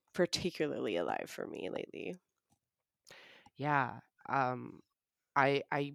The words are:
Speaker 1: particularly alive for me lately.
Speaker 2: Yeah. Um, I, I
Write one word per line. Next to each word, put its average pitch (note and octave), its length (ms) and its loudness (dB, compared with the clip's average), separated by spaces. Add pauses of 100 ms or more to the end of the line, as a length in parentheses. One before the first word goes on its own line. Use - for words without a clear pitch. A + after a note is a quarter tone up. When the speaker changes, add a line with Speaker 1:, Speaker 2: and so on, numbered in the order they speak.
(120)
Speaker 1:
particularly C#3 840 0
alive C#2+ 340 -2
for - 160 -8
me - 240 -8
lately. - 480 -8 (1400)
Speaker 2:
Yeah. C3+ 440 0 (280)
Um, B2+ 520 -2 (560)
I, C#3 260 6 (100)
I C#3+ 220 -2